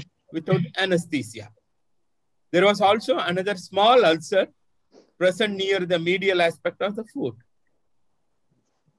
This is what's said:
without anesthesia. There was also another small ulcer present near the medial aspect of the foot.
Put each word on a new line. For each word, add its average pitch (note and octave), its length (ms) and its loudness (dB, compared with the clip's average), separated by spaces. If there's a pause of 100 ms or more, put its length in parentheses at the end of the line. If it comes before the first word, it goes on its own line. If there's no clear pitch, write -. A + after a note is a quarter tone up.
(320)
without F3+ 300 -2 (160)
anesthesia. C#3 720 -4 (1000)
There F3+ 140 4
was G3+ 160 2
also G3+ 360 2
another F#3 380 -4
small G#3 500 2
ulcer E3 420 0 (680)
present F#3 380 0
near F#3+ 240 -2
the F3 200 -2
medial F#3 420 0
aspect E3+ 400 -2
of G3+ 140 -4
the A3 100 -8
foot. C#3 300 -8 (1600)